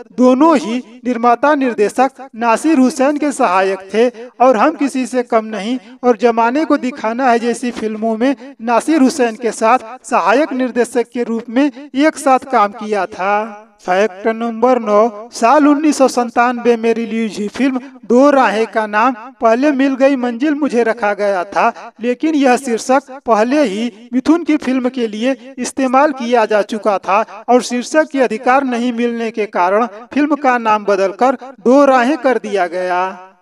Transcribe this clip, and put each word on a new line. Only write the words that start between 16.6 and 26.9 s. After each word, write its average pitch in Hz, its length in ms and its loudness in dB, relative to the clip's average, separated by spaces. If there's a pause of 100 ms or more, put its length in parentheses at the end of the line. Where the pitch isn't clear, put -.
में 226 180 0
रिलीज 220 440 -4
हुई 208 100 -4
फिल्म 254 320 -2 (240)
दो 254 260 6
राहें 226 360 2
का 214 200 -4
नाम 226 280 0 (260)
पहले 247 320 2
मिल 269 220 0
गई 269 220 2
मंजिल 247 380 -2
मुझे 262 280 0
रखा 220 320 0
गया 196 320 -2
था, 214 540 -2
लेकिन 247 340 -2
यह 262 220 4
शीर्षक 254 540 -2 (160)
पहले 247 380 2
ही 220 480 -6
मिथुन 302 320 0
की 302 140 0
फिल्म 254 300 -2
के 240 200 -4
लिए 233 280 -2 (220)
इस्तेमाल 262 560 0
किया 233 320 0
जा 208 180 0
चुका 208 340 -2